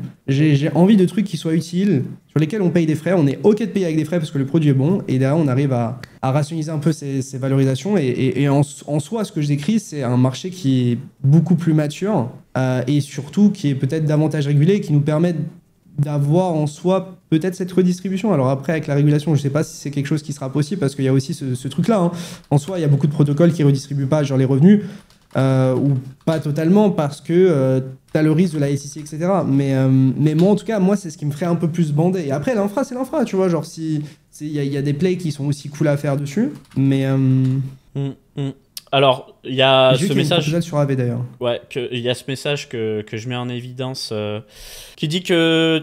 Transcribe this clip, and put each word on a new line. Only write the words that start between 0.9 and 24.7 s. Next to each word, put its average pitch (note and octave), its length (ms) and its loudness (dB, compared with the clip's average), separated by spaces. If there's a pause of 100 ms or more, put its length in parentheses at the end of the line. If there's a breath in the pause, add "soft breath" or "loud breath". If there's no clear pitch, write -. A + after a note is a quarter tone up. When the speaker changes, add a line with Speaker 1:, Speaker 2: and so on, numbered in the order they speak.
Speaker 1:
de F#3+ 80 6
trucs F3 220 -2
qui - 100 -8
soient D#3+ 180 -4
utiles, E3+ 500 0 (240)
sur - 100 -2
lesquels D#3+ 240 0
on F3 80 2
paye E3 160 2
des D#3 80 0
frais, D3+ 180 -2
on E3+ 140 4
est C3+ 160 -2
ok G#3 180 4
de A#3 60 0
payer F#3 200 -2
avec D#3+ 100 -2
des D#3 80 0
frais F3 140 -2
parce D#3+ 120 -4
que - 80 -6
le C#3 80 0
produit D3+ 240 2
est C#3 40 4
bon, D3+ 340 2
et C3 100 0
derrière, C3+ 240 2
on D3 60 2
arrive B2+ 240 0
à, A#2+ 280 -2 (220 loud breath)
à C3 80 0
rationaliser D3+ 400 -2
un D#3+ 80 -4
peu D#3 140 2
ces, C#3 300 -4
ces C3+ 160 -10
valorisations. C3+ 580 0
Et, E3+ 60 2
et, C3 400 0
et C#3+ 60 2
en, C#3 120 4 (260)
en C#3+ 140 -2
soi, A3 240 -6
ce - 80 -10
que E3 80 -4
je D3 80 -2
décris, D3 320 0
c'est D3 240 -8
un B2 120 0
marché B2+ 340 0
qui C3 420 0
est A#2+ 60 -2 (260)
beaucoup E3 320 4
plus D#3+ 160 0
mature, D#3 560 -2 (280)
euh, B2+ 300 0
et D3 140 2
surtout G3 500 0
qui G3+ 200 -4
est C#3 40 0
peut-être D3+ 300 -2
davantage D3+ 420 0
régulé, D3 280 4
et G#3 60 0
qui - 120 -4
nous D3 80 4
permet D#3 340 0 (640)
d'avoir D3 560 0
en D3+ 140 0
soi F#3 480 -2 (140)
peut-être F3 260 0
cette F3+ 160 -8
redistribution. F#3 600 0
Alors C3+ 180 2
après, C3+ 220 -2
avec D#3 140 -2
la D3 80 -2
régulation, D3 400 2
je C3 60 2
sais C#3+ 100 -2
pas D3 140 -2
si - 120 -12
c'est - 140 -10
quelque C#3 160 -4
chose D3+ 160 -2
qui D3 120 -10
sera C3+ 180 -8
possible, D3 260 -2
parce C#3 160 -2
qu'il C3+ 100 -2
y C3+ 40 2
a B2+ 40 4
aussi C3+ 220 0
ce, B2+ 220 -6
ce C#3 120 -10
truc-là, F#3 300 0
hein. E3+ 140 2 (380 loud breath)
En D3 80 4
soi, F#3 200 -2
il E3+ 40 -2
y - 20 0
a D3 40 2
beaucoup C#3+ 200 2
de C#3+ 40 -2
protocoles D3 400 4
qui D#3+ 120 0
redistribuent C#3 420 0
pas, D3+ 160 0
genre, C#3 160 0
les C3 60 4
revenus, D#3+ 380 6 (540 loud breath)